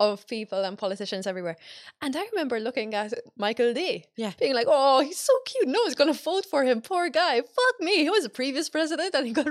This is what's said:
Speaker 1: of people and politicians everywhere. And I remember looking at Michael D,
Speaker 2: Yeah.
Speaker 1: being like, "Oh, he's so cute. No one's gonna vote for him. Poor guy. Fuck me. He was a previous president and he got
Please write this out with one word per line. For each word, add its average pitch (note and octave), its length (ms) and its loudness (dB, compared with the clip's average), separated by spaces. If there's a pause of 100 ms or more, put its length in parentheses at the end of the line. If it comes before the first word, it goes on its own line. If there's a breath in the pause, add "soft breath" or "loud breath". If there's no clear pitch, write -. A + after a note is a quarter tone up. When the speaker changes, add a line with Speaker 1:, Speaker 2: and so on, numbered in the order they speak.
Speaker 1:
of G#3 260 2
people G3+ 380 -4
and F#3+ 120 -6
politicians G3 500 -6
everywhere. F3+ 300 -4 (460 loud breath)
And C#4 140 -4
I F4+ 160 -4
remember C#4 260 -2
looking A3 360 -4
at G#3+ 180 -4 (240)
Michael A#3 380 0
D, C#4 300 -4 (120)
Speaker 2:
Yeah. A3 240 -4
Speaker 1:
being C4+ 140 2
like, A#3 140 0
"Oh, C4+ 320 6
he's D4+ 200 -2
so - 120 2 (120)
cute. A4 240 -2
No A#4+ 140 2
one's E4+ 120 0
gonna D4 200 4
vote F#4 320 -2
for C#4+ 180 0
him. B3 160 2
Poor F4 300 -2
guy. D4+ 320 2
Fuck B4 380 0
me. F4 220 2
He D4 80 2
was G4 140 2
a A3+ 40 -6
previous C4+ 400 -4
president D#4+ 460 -2
and C#4 120 0
he A#3 60 -6
got C#4+ 180 0